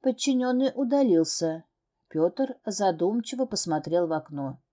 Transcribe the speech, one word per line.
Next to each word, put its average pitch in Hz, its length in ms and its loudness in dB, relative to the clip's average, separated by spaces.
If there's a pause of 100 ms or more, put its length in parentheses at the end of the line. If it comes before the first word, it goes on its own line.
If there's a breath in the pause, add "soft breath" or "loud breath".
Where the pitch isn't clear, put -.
Подчинённый 254 720 0
удалился. 175 880 2 (440)
Пётр 247 560 0
задумчиво 202 800 0
посмотрел 165 600 -2
в 160 60 -2
окно. 143 480 -6 (120)